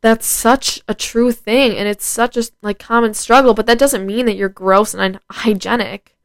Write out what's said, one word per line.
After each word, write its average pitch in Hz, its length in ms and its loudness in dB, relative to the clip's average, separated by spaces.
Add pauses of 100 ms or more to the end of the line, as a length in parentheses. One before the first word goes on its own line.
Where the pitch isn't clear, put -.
that's 226 260 2
such - 600 0
a 214 60 -2
true 240 360 -2
thing, 233 460 0
and 202 120 -4
it's 208 160 -6
such - 320 -2
a, 233 60 -4 (200)
like, 208 160 -6
common 226 360 0
struggle, 247 400 4
but 220 120 0
that 233 120 4
doesn't 262 280 0
mean 226 200 -2
that 208 100 -2
you're 196 120 -4
gross 196 460 2
and 190 260 -4 (100)
unhygienic. 214 960 -4